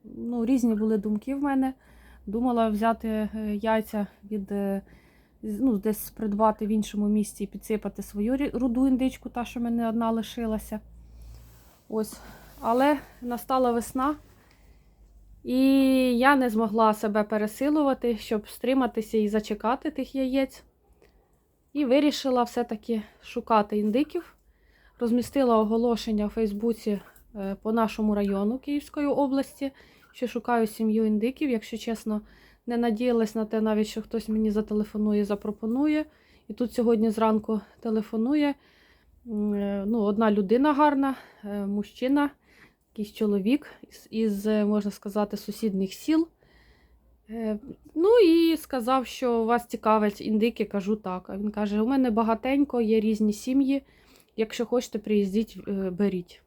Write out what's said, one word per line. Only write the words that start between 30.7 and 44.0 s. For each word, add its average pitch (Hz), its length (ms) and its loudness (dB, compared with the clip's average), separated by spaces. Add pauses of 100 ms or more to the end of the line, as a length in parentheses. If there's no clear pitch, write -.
індиків. 226 440 0
Якщо 233 280 -4
чесно, 214 440 -6 (440)
не 240 120 -4
надіялась 233 580 0
на 220 100 -2
те 220 160 -2
навіть, 214 260 0
що 220 140 -8
хтось 220 280 -8
мені 220 220 0
зателефонує, 208 760 0
запропонує. 226 800 -2 (420)
І 214 60 -12
тут 226 200 -4
сьогодні 226 360 2
зранку 220 520 0 (180)
телефонує, 233 760 0 (720)
м, 208 260 -2
е, 202 340 -2
ну, 233 120 0
одна 214 320 2
людина 220 420 4
гарна, 277 420 2 (280)
е, 202 220 -6
мужчина, 247 640 0 (680)
якийсь 208 160 -8
чоловік 208 540 0 (220)
із, - 220 -20